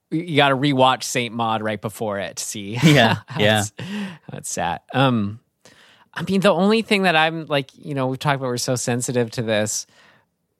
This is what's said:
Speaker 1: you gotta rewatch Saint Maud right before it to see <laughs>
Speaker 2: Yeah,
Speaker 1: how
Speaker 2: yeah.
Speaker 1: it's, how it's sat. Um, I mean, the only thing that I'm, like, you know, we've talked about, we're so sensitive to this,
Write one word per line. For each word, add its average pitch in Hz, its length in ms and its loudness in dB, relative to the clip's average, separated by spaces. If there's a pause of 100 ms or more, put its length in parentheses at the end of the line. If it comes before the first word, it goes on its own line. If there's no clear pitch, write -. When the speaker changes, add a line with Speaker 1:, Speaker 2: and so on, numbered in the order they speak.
Speaker 1:
you 160 280 -4
gotta 139 180 6
rewatch 127 480 4
Saint 117 320 -4
Maud 110 280 -2
right 107 180 -4
before 107 380 -4
it 90 180 -8
to - 80 -8
see 104 340 -10
<laughs> - 20 -4
Speaker 2:
Yeah, 131 360 6 (100)
Speaker 1:
how 120 140 -6
Speaker 2:
yeah. 107 180 4
Speaker 1:
it's, 104 180 -4
how 190 600 -10
it's - 120 -12
sat. 85 340 -6 (100)
Um, 117 480 0 (680)
I - 120 -10
mean, 190 180 0
the 190 100 4
only 196 300 2
thing 208 220 0
that 175 120 4
I'm, 160 300 0
like, 143 320 -2
you 151 160 -10
know, 135 140 -2
we've 131 120 -4
talked 143 180 0
about, 135 100 -6
we're 123 100 -2
so 127 180 -2
sensitive 120 560 -2
to 120 120 -6
this, 107 420 -2 (760)